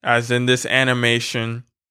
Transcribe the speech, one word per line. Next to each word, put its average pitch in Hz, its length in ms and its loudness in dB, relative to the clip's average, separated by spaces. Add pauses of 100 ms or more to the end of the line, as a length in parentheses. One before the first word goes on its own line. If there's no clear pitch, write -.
As 120 280 0
in 123 140 0
this 127 200 2
animation, 120 960 0 (280)